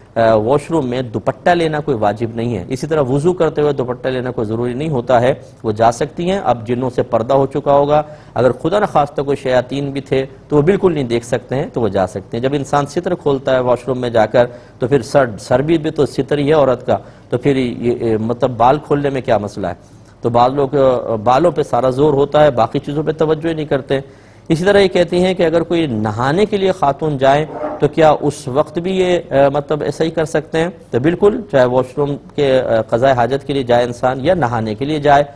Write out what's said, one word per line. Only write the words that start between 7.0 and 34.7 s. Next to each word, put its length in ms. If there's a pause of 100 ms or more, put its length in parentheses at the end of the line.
पर्दा 340
हो 100
चुका 260
होगा, 340 (300)
अगर 160
खुदा 280
न 60
खास्ता 380
कोई 120
शयातीन 560
भी 100
थे, 240
तो 300
वो 60
बिल्कुल 320
नहीं 120
देख 180
सकते 320
हैं, 140
तो 120
वो 80
जा 160
सकते 320
हैं। 60
जब 100
इंसान 320
सित्र 300
खोलता 360
है 100
washroom 360
में 140
जाकर, 340 (360)
तो 60
फिर 140
सर, 360
सर 240
भी, 160
भी 140
तो 140
सित्र 340
ही 80
है 80
औरत 320
का, 120 (320)
तो 60
फिर 200
ये, 460
ये, 140
मतलब, 400
बाल 220
खोलने 300
में 140
क्या 160
मसला 280
है? 100 (460)
तो 60
बालों 460
के, 420
बालों 340
पे 120
सारा 280
जोर 220
होता 280
है, 100
बाकी 280
चीज़ों 240
पे 100
तवज्जो 360
ही 60
नहीं 100
करते। 380 (460)
इसी 160
तरह 140
ये 80
कहती 320
हैं 160
कि 80
अगर 200
कोई 240
नहाने 580
के 120
लिए 140
खातून 460
जाए, 320 (320)
तो 60
क्या 260
उस 340
वक्त 320
भी 120
ये, 260
अ, 360
मतलब, 300
ऐसा 200
ही 80
कर 140
सकते 320
हैं? 160 (180)
तो 80
बिल्कुल, 520
चाहे 140
washroom 500
के, 440
अ, 220
क़ज़ाए 320
हाजत 300
के 100
लिए 100
जाए 240
इंसान 340
या 120
नहाने 420